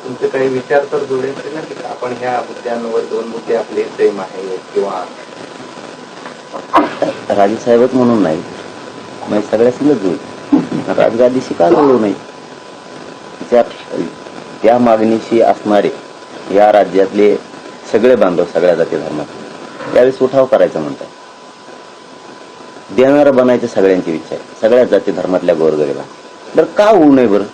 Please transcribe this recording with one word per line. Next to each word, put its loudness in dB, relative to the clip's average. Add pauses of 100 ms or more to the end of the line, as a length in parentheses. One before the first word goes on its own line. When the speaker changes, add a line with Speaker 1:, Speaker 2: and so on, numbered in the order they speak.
Speaker 1:
तुमचे -6
काही -2
विचार 0
तर -2
जुळले -4
असतील -10
ना, -8
की -12 (100)
आपण -8
ह्या -4
मुद्द्यांवर -4
दोन -6
मुद्दे -6
आपले -4
सेम 0
आहेत -10 (160)
किंवा -4 (2250)
Speaker 2:
राजेसाहेबच 2
म्हणून 4
नाही, -2 (880)
मग 0 (100)
सगळ्या 2
संगत 0
जुळले. -4 (420)
राजगादीशी 2
का 2
जुळू 4
नये? 0 (1400)
त्या, 4 (1000)
त्या 6
मागणीशी 2
असणारे 2 (640)
या 6
राज्यातले 4 (560)
सगळे 4
बांधव, 2 (100)
सगळ्या 4
जाती -2
धर्मात -6 (680)
यावेळेस 4
उठाव 2
करायचा 2
म्हणतात, -8 (1900)
देणारं 6
बनायचं 2
सगळ्यांची 2
इच्छा -8
आहे, -10 (160)
सगळ्या 4
जाती 0
धर्मातल्या 0
गोरगरिबांची. -2
बरं, 4
का 2
होऊ 6
नये 6
बरं? 2 (120)